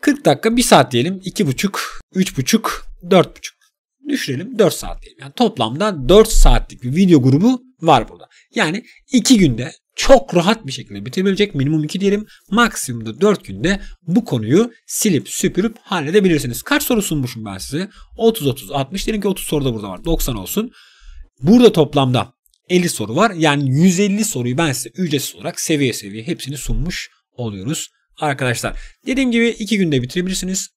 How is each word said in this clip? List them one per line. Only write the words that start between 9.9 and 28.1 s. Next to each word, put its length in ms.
çok 380
rahat 320
bir 60
şekilde 340
bitebilecek, 480
minimum 300
iki 160
diyelim, 260
maksimum 560
da 140
dört 240
günde 360
bu 220
konuyu 480
silip 420
süpürüp 540
halledebilirsiniz. 800
Kaç 200
soru 200
sunmuşum 420
ben 140
size? 300
Otuz, 300
otuz, 240
altmış. 360
Diyelim 160
ki 60
otuz 160
soruda 300
burada 140
var. 160
Doksan 320
olsun. 340
Burada 320
toplamda 600
elli 200
soru 280
var. 140
Yani 400
yüz 300
elli 240
soruyu 340
ben 140
size 160
ücretsiz 460
olarak 260
seviye 320
seviye 340
hepsini 300
sunmuş 540
oluyoruz 560